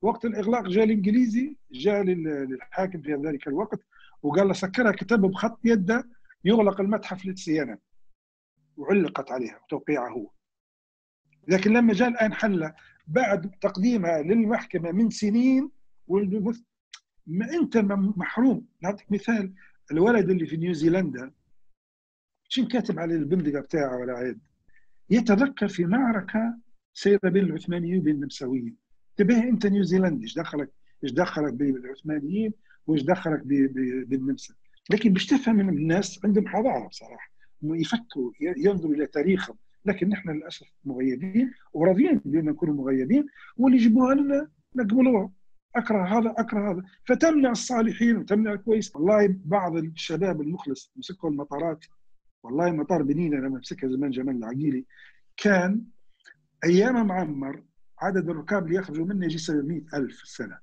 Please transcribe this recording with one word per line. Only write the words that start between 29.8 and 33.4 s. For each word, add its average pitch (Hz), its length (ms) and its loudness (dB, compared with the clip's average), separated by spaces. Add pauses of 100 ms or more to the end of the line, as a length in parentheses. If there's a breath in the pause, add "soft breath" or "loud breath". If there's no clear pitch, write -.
ايش - 120 -12
دخلك، 156 360 -6 (320)
ايش 135 80 -4
دخلك 151 420 -2
بالعثمانيين 143 1000 -4 (340 soft breath)
وايش 151 160 0
دخلك 160 420 0